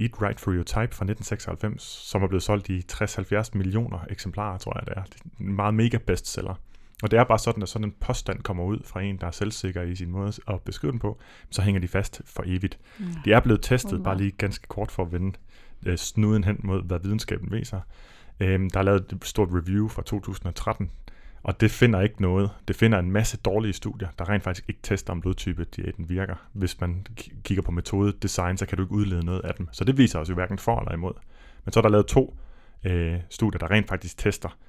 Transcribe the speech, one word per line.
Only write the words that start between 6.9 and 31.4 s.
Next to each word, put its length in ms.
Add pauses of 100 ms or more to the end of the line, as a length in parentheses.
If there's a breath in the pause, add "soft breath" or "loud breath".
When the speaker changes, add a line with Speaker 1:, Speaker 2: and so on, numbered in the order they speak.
Speaker 1:
Og 80
det 80
er 60
bare 140
sådan, 240
at 60
sådan 200
en 120
påstand 420
kommer 220
ud 200
fra 160
en, 160
der 100
er 40
selvsikker 520
i 140
sin 140
måde 220 (160)
at 120
beskrive 320
den 80
på, 180 (320 loud breath)
så 120
hænger 180
de 80
fast 380
for 200
evigt. 320 (220 loud breath)
Speaker 2:
Ja. 40 (200 loud breath)
Speaker 1:
De 80
er 80
blevet 220
testet, 300
Speaker 2:
Åbenbart. 120 (120)
Speaker 1:
bare 60
lige 80
ganske 360
kort 240
for 140
at 80
vende, 200 (540 soft breath)
øh, 100
snuden 480
hen 180
mod, 200
hvad 160
videnskaben 540
viser. 280 (600 loud breath)
Øhm, 300
der 80
er 60
lavet 280
et 120
stort 280
review 360
fra 140
to 180
tusind 260
og 80
tretten, 360 (520 soft breath)
og 180
det 100
finder 300
ikke 220
noget. 280 (180)
Det 80
finder 220
en 120
masse 260
dårlige 360
studier, 360 (100)
der 100
rent 140
faktisk 260
ikke 140
tester, 300
om 80
blodtype-diæten 880
virker. 260 (180)
Hvis 280
man 260 (100)
k-, 280
kigger 180
på 100
metodedesign, 840
så 100
kan 120
du 60
ikke 100
udlede 300
noget 200
af 100
dem. 180
Så 120
det 140
viser 200
os 100
jo 60
hverken 240
for 220
eller 120
imod. 200 (520 soft breath)